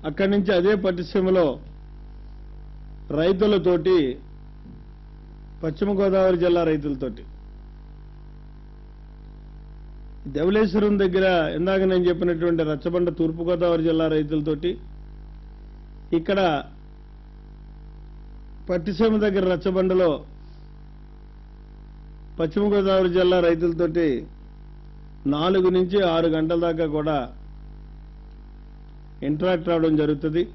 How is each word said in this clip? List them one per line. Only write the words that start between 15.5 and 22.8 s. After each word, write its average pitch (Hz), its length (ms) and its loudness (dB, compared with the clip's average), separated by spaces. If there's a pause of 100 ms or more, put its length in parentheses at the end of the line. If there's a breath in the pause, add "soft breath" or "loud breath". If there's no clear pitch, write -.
ఇక్కడ 196 220 0 (2250)
పట్టిసీమ 185 540 2
దగ్గర 196 280 4
రచ్చబండలో 185 600 4 (2250 loud breath)
పశ్చిమ 165 340 0
గోదావరి 190 420 4